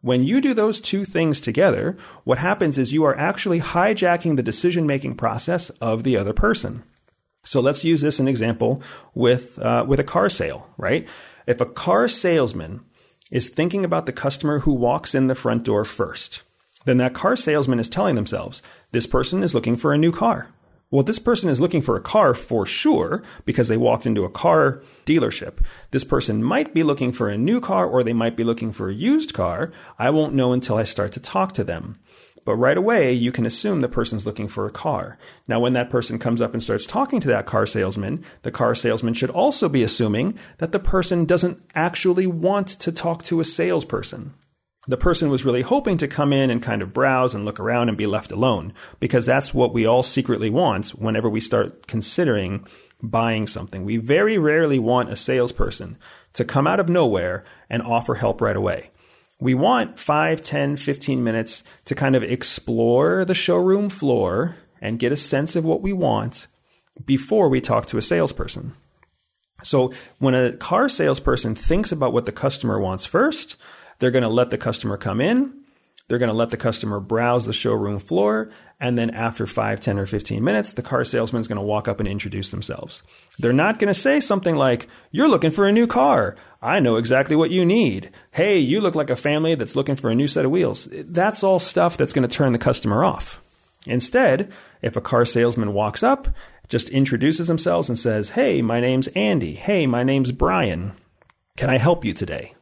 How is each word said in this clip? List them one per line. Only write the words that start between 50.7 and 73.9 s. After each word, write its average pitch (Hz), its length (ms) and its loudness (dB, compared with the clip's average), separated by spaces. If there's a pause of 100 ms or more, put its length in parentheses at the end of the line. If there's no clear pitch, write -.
whenever 110 420 -2
we 107 100 -2
start - 460 -2
considering 107 800 -2 (340)
buying 113 460 0
something. 92 380 -10
We 107 140 -2
very 170 380 2
rarely 151 440 2
want 120 280 2
a 104 60 -6
salesperson - 840 -2 (360)
to 123 120 -2
come 139 220 2
out 185 140 2
of 175 80 0
nowhere 98 560 0 (260)
and 117 140 -4
offer 117 320 -2
help 110 240 -2
right 107 160 0
away. 98 340 -4 (480)
We 131 160 0
want 214 460 0
five, 160 420 0
ten, 147 320 -2
fifteen 139 480 -2
minutes 113 400 -2 (220)
to - 100 -4
kind 135 220 2
of 120 80 2
explore 123 1000 0
the 180 80 -2
showroom 185 580 2
floor 123 680 0 (240)
and 113 180 -4
get 120 140 0
a 147 40 0
sense 147 380 -2
of 165 100 0
what 160 180 0
we 196 100 -2
want 123 560 -2 (580)
before 147 420 2
we 131 120 4
talk 110 260 0
to - 100 -6
a 110 60 -2
salesperson. - 720 -2 (920)
So 131 300 2 (260)
when 131 160 4
a 127 180 4
car 220 360 0
salesperson 131 680 0
thinks 196 380 0
about 135 200 0
what 117 140 0
the 110 60 -6
customer 117 480 -2
wants 95 240 -4
first, - 500 -2 (440)